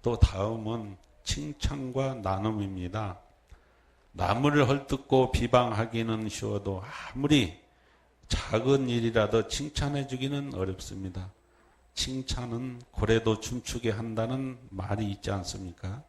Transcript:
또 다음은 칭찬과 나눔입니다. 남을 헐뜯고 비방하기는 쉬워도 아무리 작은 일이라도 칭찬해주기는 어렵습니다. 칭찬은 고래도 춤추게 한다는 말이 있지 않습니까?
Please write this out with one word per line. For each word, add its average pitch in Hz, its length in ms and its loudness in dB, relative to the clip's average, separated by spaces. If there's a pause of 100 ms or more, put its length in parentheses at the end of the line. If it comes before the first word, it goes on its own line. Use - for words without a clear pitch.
또 117 180 0
다음은 107 760 0 (260)
칭찬과 135 920 -4
나눔입니다. 98 1040 -4 (920)
남을 127 560 4
헐뜯고 131 640 4
비방하기는 113 960 2
쉬워도 101 560 -4 (320)
아무리 135 420 4 (720)
작은 131 600 2
일이라도 113 580 4
칭찬해주기는 139 1080 -4
어렵습니다. 95 760 -6 (640)
칭찬은 123 880 -6 (100)
고래도 110 480 2
춤추게 117 520 -4
한다는 117 680 -4 (100)
말이 101 420 -4
있지 101 200 -6
않습니까? 98 760 -8